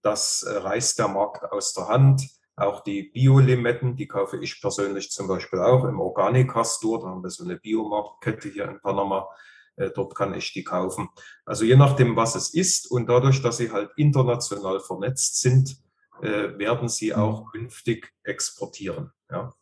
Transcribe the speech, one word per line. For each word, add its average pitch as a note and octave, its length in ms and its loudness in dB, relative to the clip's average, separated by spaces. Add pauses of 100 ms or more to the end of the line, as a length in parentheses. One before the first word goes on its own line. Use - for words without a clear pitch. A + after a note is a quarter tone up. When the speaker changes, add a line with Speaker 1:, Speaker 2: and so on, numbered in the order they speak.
Speaker 1:
das, - 420 0
äh, G#2 140 -4
reißt G2+ 420 -2
der A2 100 2
Markt G2 440 -2
aus G2+ 220 -4
der F2+ 140 -6
Hand. C3+ 340 6 (340)
Auch G2+ 260 -2
die G2+ 200 -4
Bio-Limetten, B2 920 4
die G#2 120 -8
kaufe G2 300 -4
ich - 240 -10
persönlich G2+ 480 -4
zum G2 180 -8
Beispiel F#2 300 -4
auch B2+ 260 4
im F#2+ 160 -4
Organica-Store. A2+ 1000 0
Da F#2 60 -12
haben F#2 140 -10
wir F#2 60 -8
so F2 160 -12
eine F2+ 120 -8
Biomarktkette G#2+ 920 -6
hier G2+ 220 -8
in - 100 -16
Panama. G2 480 -2 (500)
Äh, F#2+ 160 -4
dort F#2+ 200 -6
kann G2 180 -2
ich F#2 220 -8
die F#2 100 -8
kaufen. F#2 460 -4 (340)
Also G#2+ 220 -2
je B2+ 100 8
nachdem, C3 400 6
was A2+ 180 0
es - 200 -6
ist - 360 -2
und A#2+ 200 -2
dadurch, C3 320 4
dass A2+ 160 -2
sie A#2 140 -4
halt G#2 240 -4
international A#2 840 0
vernetzt G2+ 640 -4
sind, C3 340 4 (460)
äh, G#2 340 -4
werden A#2 320 -2
sie G#2+ 220 -4
Speaker 2:
Mhm. - 60 -2
Speaker 1:
auch A2 360 -2
künftig - 580 -6 (120)
exportieren, - 880 -10 (180)
ja. B2 320 -8